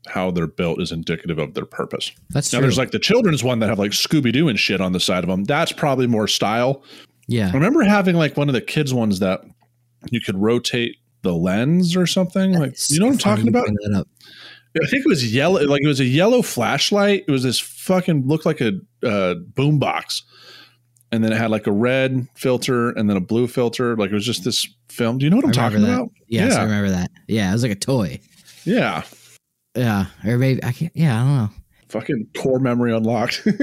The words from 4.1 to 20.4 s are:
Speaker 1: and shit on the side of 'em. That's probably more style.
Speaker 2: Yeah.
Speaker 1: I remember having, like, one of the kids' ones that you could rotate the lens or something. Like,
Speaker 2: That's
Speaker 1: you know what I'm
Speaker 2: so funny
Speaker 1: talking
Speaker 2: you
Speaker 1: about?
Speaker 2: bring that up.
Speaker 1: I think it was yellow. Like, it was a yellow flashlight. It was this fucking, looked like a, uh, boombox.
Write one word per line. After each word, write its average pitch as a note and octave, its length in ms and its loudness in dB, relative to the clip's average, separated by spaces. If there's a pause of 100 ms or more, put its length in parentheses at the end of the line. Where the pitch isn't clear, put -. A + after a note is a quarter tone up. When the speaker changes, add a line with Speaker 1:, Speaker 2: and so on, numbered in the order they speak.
Speaker 1:
and G#2 100 -2
shit F#2+ 220 0
on F#2 100 0
the F2+ 80 0
side F2+ 240 0
of F2 60 -4
'em. F#2+ 160 -2
That's D#3 260 0
probably C3 360 0
more G#2+ 200 2
style. A#2+ 560 0 (460)
Speaker 2:
Yeah. A2 200 0
Speaker 1:
I F2+ 40 -2
remember A#3 300 2
having, F#3+ 340 4
like, D3+ 180 0
one C#3+ 140 0
of C3+ 40 0
the A#2 60 2
kids' C#3 340 -2
ones G#2+ 260 0
that F#2+ 220 0 (680)
you A#2 80 -2
could G2+ 180 -4
rotate A#2+ 600 0 (240)
the F#2 120 -2
lens C3 640 0
or F3+ 100 2
something. F#3+ 460 0
Like, D3 200 0
Speaker 2:
That's - 200 -4
Speaker 1:
you D3+ 80 0
know G#3 60 4
what C#4 80 2
I'm A#3+ 60 0
Speaker 2:
so - 100 -4
funny G#3+ 60 2
Speaker 1:
talking A3 100 0
Speaker 2:
you A3+ 60 4
Speaker 1:
about? A#3+ 140 2
Speaker 2:
bring G#2 120 -2 (160)
that - 60 2
up. - 80 -6 (760)
Speaker 1:
I - 40 -2
think C4 180 0
it D#4+ 40 4
was B2 240 0
yellow. D3+ 320 2
Like, C#3+ 180 2
it D3+ 40 2
was C#3 140 0
a C3 40 2
yellow F#3+ 360 4
flashlight. F#3+ 840 0
It D3+ 40 2
was C3 120 2
this B2 160 0
fucking, F3 680 0
looked D#3 180 0
like D#3+ 140 0
a, A2 140 0 (300)
uh, G2 320 0 (180)
boombox. C#3 680 0 (880)